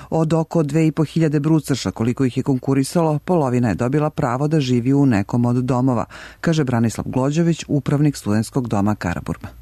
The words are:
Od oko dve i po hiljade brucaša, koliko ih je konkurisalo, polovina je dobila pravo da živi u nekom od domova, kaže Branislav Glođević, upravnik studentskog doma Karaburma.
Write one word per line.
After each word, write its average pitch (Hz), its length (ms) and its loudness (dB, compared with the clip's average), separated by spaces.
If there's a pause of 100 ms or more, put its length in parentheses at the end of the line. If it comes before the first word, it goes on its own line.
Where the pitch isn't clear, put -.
(100)
Od 160 220 0
oko 165 300 0
dve 156 240 2
i 151 60 2
po 160 120 0
hiljade 156 360 0
brucaša, 143 500 0
koliko 120 340 -2
ih 123 120 -2
je 131 60 0
konkurisalo, 143 760 0
polovina 123 500 0
je 92 60 0
dobila 143 360 0
pravo 139 380 -2
da 156 120 2
živi 127 320 0
u 143 140 4
nekom 120 380 2
od 120 120 2
domova, 127 480 0 (360)
kaže 156 240 0
Branislav 117 440 0
Glođević, 147 600 0
upravnik 143 480 0
studentskog 110 520 -2
doma 104 260 0
Karaburma. - 540 -6 (140)